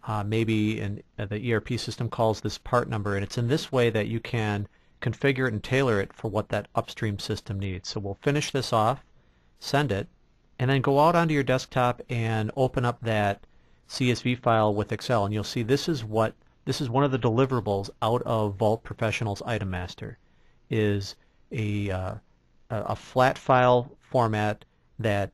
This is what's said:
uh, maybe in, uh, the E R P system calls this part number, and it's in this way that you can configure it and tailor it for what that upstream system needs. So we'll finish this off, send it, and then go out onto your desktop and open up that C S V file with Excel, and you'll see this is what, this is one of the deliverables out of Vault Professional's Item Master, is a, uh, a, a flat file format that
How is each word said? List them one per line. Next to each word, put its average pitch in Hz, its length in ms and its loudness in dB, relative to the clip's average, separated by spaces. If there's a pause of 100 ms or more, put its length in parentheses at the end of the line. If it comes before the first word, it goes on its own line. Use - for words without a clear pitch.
uh, 107 200 -4
maybe 110 560 0
in, 104 220 -6 (160)
uh, 107 80 -6
the 107 180 -6
E 117 100 0
R 107 80 2
P 127 140 -4
system 117 320 -6
calls 110 320 0
this - 200 -6
part - 280 0
number, 104 280 -2
and 98 80 -2
it's 98 160 -6
in 117 80 0
this 156 240 -2
way 120 180 4
that 107 180 0
you 113 120 -4
can 104 480 -2 (340)
configure 131 460 0
it 113 60 -2
and 104 100 -4
tailor 127 360 2
it 98 140 -4
for - 160 -6
what 104 200 -4
that 104 260 -4
upstream 104 420 -4
system 101 420 -6
needs. 95 300 -6
So 110 100 -6
we'll 98 220 -8
finish 147 300 -2
this 131 200 -4
off, 117 320 2 (560)
send 139 320 0
it, 98 160 -2 (520)
and 123 100 0
then 135 120 4
go 139 180 4
out 165 160 6
onto 170 180 4
your 143 80 2
desktop 127 680 0
and 113 460 0
open 131 300 0
up 120 160 -2
that 104 420 0 (460)
C 123 220 0
S 113 100 0
V 123 140 0
file 110 400 4
with 104 160 -2
Excel, 110 320 0
and 101 100 -2
you'll 104 120 -2
see - 180 -4
this 131 240 0
is 143 160 -2
what, 110 300 0 (320)
this - 160 -2
is 131 80 -4
one 135 160 4
of 135 60 2
the 131 80 0
deliverables 113 680 2 (120)
out 117 220 2
of 107 320 0
Vault 107 280 2
Professional's 107 600 -2
Item 107 260 -2
Master, 92 480 -8 (520)
is 104 460 0 (380)
a, 104 360 -2
uh, 92 260 -4 (540)
a, 113 120 -6
a 104 160 -4
flat 127 400 2
file 123 520 4 (120)
format 107 640 0 (340)
that 101 340 0